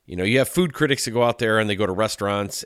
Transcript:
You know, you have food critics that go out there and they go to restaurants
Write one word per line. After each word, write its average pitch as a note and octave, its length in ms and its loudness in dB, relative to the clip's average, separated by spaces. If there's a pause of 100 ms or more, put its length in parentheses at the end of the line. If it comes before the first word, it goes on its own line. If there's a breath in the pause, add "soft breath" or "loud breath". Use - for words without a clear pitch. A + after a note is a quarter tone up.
You - 100 -12
know, F2+ 80 -2
you A2 140 2
have C3 100 4
food F3 260 0
critics C#3 300 0
that B2 80 -6
go A#2+ 120 2
out A#2+ 160 0
there A2 200 2
and G#2+ 100 0
they G#2 60 0
go G#2 100 0
to F#2+ 60 0
restaurants G2+ 760 -2